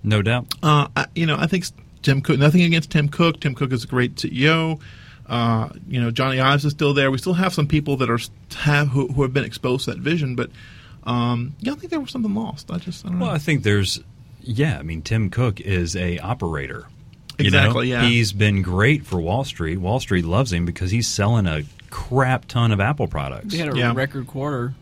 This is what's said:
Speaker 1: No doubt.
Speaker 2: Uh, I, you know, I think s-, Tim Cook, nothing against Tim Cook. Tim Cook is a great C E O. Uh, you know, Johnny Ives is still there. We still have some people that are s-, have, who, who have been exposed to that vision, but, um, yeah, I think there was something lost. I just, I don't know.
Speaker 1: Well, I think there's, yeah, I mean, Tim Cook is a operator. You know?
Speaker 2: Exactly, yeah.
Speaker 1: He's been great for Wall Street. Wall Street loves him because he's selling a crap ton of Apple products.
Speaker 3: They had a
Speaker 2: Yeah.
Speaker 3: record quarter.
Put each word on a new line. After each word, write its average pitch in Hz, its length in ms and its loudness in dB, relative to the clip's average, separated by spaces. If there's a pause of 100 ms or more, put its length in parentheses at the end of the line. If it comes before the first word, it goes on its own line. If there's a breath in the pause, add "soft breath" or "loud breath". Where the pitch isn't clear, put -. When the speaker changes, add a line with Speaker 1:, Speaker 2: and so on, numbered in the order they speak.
Speaker 1:
No 104 180 2
doubt. 117 240 0 (160)
Speaker 2:
Uh, 151 340 4
I, 139 100 0 (100)
you 165 100 0
know, 147 120 0
I 143 100 0
think 180 160 0
s-, - 100 -10 (280)
Tim 139 200 2
Cook, 156 160 2
nothing 151 240 6
against 165 300 2
Tim 147 180 2
Cook. 165 300 2
Tim 131 160 -2
Cook 131 180 -2
is 123 100 -2
a - 40 -12
great 127 320 0
C - 120 -4
E 143 180 2
O. 160 300 2 (460 loud breath)
Uh, 117 440 0 (180)
you 127 140 -2
know, 117 100 0
Johnny 131 280 0
Ives 139 260 4
is 143 60 2
still 147 220 0
there. 139 180 4
We 131 60 -2
still 180 160 -2
have 180 200 0
some 147 140 0
people 147 300 0
that 123 120 0
are 117 60 2
s-, - 140 -6 (280)
have, 147 320 2
who, 131 180 0
who 131 160 -2
have 127 100 -2
been 135 120 0
exposed 127 400 -4
to 120 60 -4
that - 80 -8
vision, 143 360 -2
but, 123 140 -4 (560 loud breath)
um, 120 560 -2
yeah, 240 120 -4
I - 20 -6
think 349 160 -12
there 330 80 -4
was 254 120 -10
something 214 240 -2
lost. 214 360 -6
I 175 60 -4
just, - 280 -10
I - 40 -8
don't 180 100 -2
know. 180 60 0
Speaker 1:
Well, - 80 -2
I 156 40 -2
think 147 260 0
there's, 104 380 0 (400)
yeah, 120 360 0
I 69 60 -10
mean, 80 180 -6
Tim 110 280 0
Cook 117 320 0
is 90 340 -2
a 87 240 -2
operator. 78 680 -6 (540)
You 98 120 4
know? 95 80 6
Speaker 2:
Exactly, 120 300 4
yeah. 120 160 2
Speaker 1:
He's 117 280 4
been 101 280 4
great 104 440 2
for 92 140 -4
Wall 98 260 -2
Street. 85 320 -4
Wall 95 240 -2
Street 90 240 0
loves 104 280 0
him 85 120 0
because 87 260 -4
he's 117 160 0
selling 104 400 2
a 76 160 -2 (260)
crap 127 580 0
ton 117 260 2
of 98 80 2
Apple 127 260 0
products. 69 460 -6
Speaker 3:
They 156 60 -4
had 156 140 -4
a 139 40 -2
Speaker 2:
Yeah. 120 180 2
Speaker 3:
record 135 320 -4
quarter. 135 540 -4